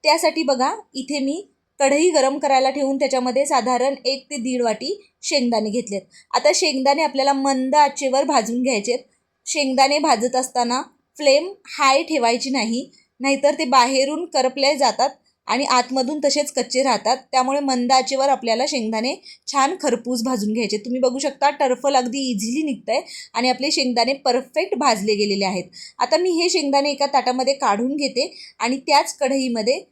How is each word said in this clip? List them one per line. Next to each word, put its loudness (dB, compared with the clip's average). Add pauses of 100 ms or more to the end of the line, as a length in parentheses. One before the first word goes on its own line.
त्यासाठी 2
बघा, 0 (200)
इथे -6
मी -4 (300)
कढई 4
गरम 2
करायला 2
ठेवून -2
त्याच्यामध्ये 0
साधारण 0 (100)
एक -4
ते -10
दीड -2
वाटी -4 (120)
शेंगदाणे 0
घेतलेत. -6 (320)
आता 2
शेंगदाणे 0
आपल्याला 0
मंद 0
आचेवर 2
भाजून 0
घ्यायचेत. -2 (480)
शेंगदाणे 0
भाजत 0
असताना -2 (340)
फ्लेम 2 (260)
हाय 4
ठेवायची -2
नाही, -4 (300)
नाहीतर 2
ते -2
बाहेरून 2
करपले 0
जातात 2 (360)
आणि 0
आतमधून 0
तसेच 0
कच्चे -2
राहतात. 0
त्यामुळे -2
मंद 0
आचेवर 2
आपल्याला 0
शेंगदाणे -2 (380)
छान 2
खरपूस -2
भाजून -2
घ्यायचे. -2
तुम्ही -4
बघू 0
शकता, 0
टरफल 0
अगदी 0
इझिली -4
निघतंय -4 (340)
आणि 0
आपले 0
शेंगदाणे 0
परफेक्ट -2
भाजले 0
गेलेले 0
आहेत. -2 (340)
आता 2
मी 2
हे 0
शेंगदाणे 0
एका -2
ताटामध्ये 0
काढून 0
घेते -4 (200)
आणि -2
त्याच 2
कढईमध्ये -2 (120)